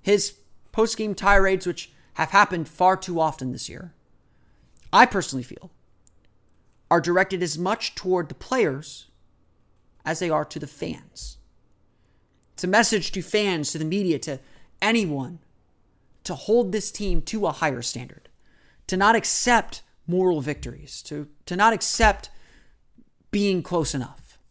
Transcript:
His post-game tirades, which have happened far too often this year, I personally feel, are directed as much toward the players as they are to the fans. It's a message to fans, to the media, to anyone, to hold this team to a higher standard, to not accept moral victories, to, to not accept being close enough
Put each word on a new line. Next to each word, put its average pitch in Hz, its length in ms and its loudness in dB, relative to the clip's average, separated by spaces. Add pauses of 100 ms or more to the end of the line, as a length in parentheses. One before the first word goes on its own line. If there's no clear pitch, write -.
His 202 340 2 (360)
post-game 220 440 0
tirades, 196 520 4
which - 240 -8 (220)
have 156 160 -2
happened 185 400 4
far 185 260 4
too 180 240 -6
often 147 320 0
this - 160 -10
year, - 260 -14 (1000)
I 220 120 10
personally 151 380 -4
feel, - 280 -18 (1160)
are 170 120 4
directed 180 420 0
as 151 140 -4
much 185 380 -4
toward 180 340 -2
the - 60 -14
players 160 720 -4 (1000)
as 160 140 -4
they 180 100 -2
are 156 160 0
to - 140 -12
the 151 80 -10
fans. - 680 -12 (1160)
It's - 100 -8
a 180 40 -2
message 214 440 2
to 190 100 -6
fans, 190 500 -2
to 160 60 -8
the 156 80 -4
media, 175 340 -2
to 135 200 -8 (420)
anyone, 170 580 -2 (840)
to 175 100 -6
hold 208 360 0
this 202 200 -4
team 190 300 2
to 208 260 -4
a 156 40 0
higher 135 300 -2
standard, - 480 -10 (580)
to - 80 -4
not 202 200 4
accept - 680 0 (240)
moral 180 360 0
victories, - 640 -10
to, 147 260 -12 (160)
to 175 100 -6
not 214 180 6
accept - 560 2 (1000)
being 196 320 0
close 165 320 -2
enough - 420 -10 (120)